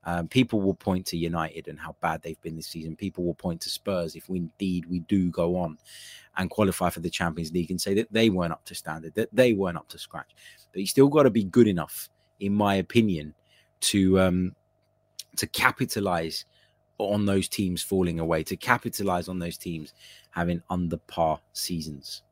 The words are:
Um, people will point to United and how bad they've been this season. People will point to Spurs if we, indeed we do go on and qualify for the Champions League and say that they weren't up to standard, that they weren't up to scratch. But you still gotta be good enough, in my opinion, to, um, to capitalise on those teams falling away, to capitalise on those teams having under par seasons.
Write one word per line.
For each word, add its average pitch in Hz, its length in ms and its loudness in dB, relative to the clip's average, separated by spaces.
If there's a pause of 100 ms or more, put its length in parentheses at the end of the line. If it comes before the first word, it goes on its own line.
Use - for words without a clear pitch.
Um, 87 240 -2
people 120 340 2
will 95 120 4
point 92 340 -2
to 87 100 -6
United 82 500 -4
and 78 120 -12
how 80 220 -12
bad 80 200 -2
they've 80 200 -12
been 80 140 -10
this 80 120 -12
season. 80 280 -10
People 92 280 -6
will 85 120 -2
point 85 260 -6
to - 80 -8
Spurs 87 460 -4
if 82 140 -18
we, 92 100 -4
indeed 90 480 -4
we 90 120 -4
do 90 320 2
go 87 240 0
on 85 220 -4 (600)
and 92 120 -2
qualify 92 400 2
for 85 100 -6
the 85 100 -4
Champions 82 420 -2
League 87 200 -2
and 90 80 -4
say 101 160 -2
that 113 160 0
they 110 180 4
weren't 87 240 0
up - 120 -12
to 87 100 -16
standard, 80 400 -10
that 110 160 -2
they 123 220 6
weren't 92 240 0
up 71 120 -12
to - 80 -18
scratch. - 340 -14 (400)
But 92 100 -6
you 98 60 -4
still 135 200 8
gotta 143 220 8
be 104 140 4
good 110 240 8
enough, 87 420 -2 (300)
in 101 140 -2
my 101 220 4
opinion, 90 580 -2 (480)
to, 95 380 4
um, 92 360 2 (800)
to - 120 -4
capitalise 98 960 -2 (540)
on 104 260 0
those 98 220 2
teams 90 340 -2
falling 87 380 0
away, 80 240 0
to - 120 -6
capitalise 98 720 -2
on 92 120 -8
those 85 180 -8
teams 80 360 -10 (360)
having 87 400 -2
under 87 280 -2
par 80 420 -2 (140)
seasons. 76 680 -10 (100)